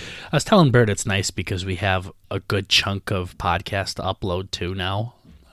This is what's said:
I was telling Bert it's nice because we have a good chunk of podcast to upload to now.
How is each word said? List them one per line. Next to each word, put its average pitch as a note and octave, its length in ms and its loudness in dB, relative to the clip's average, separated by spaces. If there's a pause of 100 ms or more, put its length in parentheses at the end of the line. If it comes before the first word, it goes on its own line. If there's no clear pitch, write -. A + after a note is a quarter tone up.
(300)
I D#3+ 60 2
was C#3+ 80 0
telling F3 260 6
Bert A#2 200 6
it's - 160 -2
nice G2 240 0
because F#2 340 -4
we F#2+ 120 -4
have F#2+ 340 0 (200)
a G2 100 -4
good G2+ 280 -2
chunk - 420 0
of F#2 280 -4
podcast F#2 560 -2
to - 80 -8
upload F#2+ 500 -4
to F2+ 220 -4
now. G2 400 -4 (380)